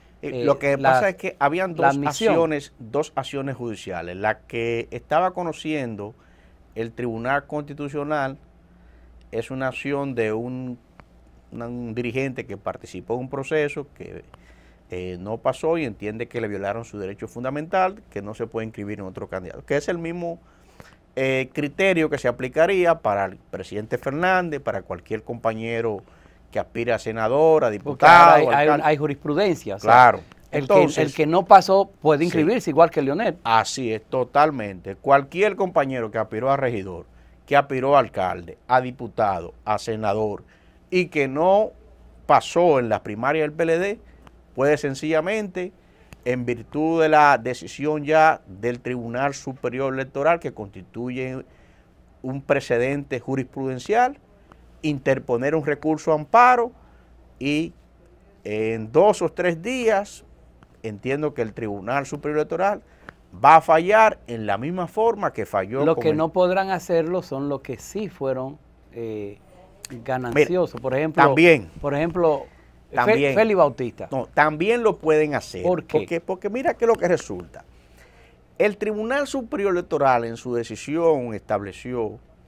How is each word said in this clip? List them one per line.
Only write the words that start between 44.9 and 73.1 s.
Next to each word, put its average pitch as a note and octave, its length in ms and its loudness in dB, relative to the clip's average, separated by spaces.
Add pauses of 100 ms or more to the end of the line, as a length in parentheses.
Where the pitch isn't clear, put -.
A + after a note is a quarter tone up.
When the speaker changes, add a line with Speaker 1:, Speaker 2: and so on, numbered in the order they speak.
Speaker 1:
en B2 220 -2
virtud D3+ 560 -2
de D#3 60 4
la D3 280 6
decisión C#3 680 -6
ya D#3 420 4
del A2+ 320 -6
Tribunal B2 560 -6
Superior C3 580 -6
Electoral, C#3 460 -2
que C3+ 160 -10
constituye B2 920 -10 (800)
un C3+ 200 -8
precedente C3+ 760 -2
jurisprudencial, C3+ 1000 -4 (640)
interponer C3+ 760 -2
un D#3 100 0
recurso D#3 480 -2
de D3+ 80 2
amparo A#3+ 500 4 (680)
y D3 340 -4 (720)
en A2 480 -4
dos F3+ 300 4
o D#3+ 100 -2
tres F3 300 -2
días, A3 640 -2 (580)
entiendo C3 520 -6
que B2 80 -4
el A2 120 -6
Tribunal A2 520 -6
Superior D3+ 340 -8
Electoral F3+ 420 -4 (640)
va D#3 120 12
a D#3+ 60 10
fallar G3 640 4
en A2+ 200 -8
la G2+ 120 0
misma E3+ 280 -6
forma G#3 460 0
que G#2 140 -6
falló G#2+ 400 -2
Speaker 2:
Los D#3+ 100 4
Speaker 1:
con - 60 -6
Speaker 2:
que D#3 80 2
Speaker 1:
el D3+ 80 0
Speaker 2:
no D#3+ 140 -2
podrán F#3 380 2
hacerlo F3 520 -2
son C#3+ 260 -6
los C#3 140 -6
que B2 160 -10
sí G3+ 300 -10
fueron, C3+ 500 -6 (340)
eh, G#2+ 460 -10 (640)
gananciosos. C3+ 680 0
Speaker 1:
Mira, A#2+ 80 -12
Speaker 2:
Por B2+ 120 -4
ejemplo, D3+ 300 4
Speaker 1:
también. C#3+ 460 6 (100)
Speaker 2:
por C#3+ 140 -4
ejemplo, D#3+ 520 0 (440)
Fe-, - 60 -6
Speaker 1:
También. C#3 380 4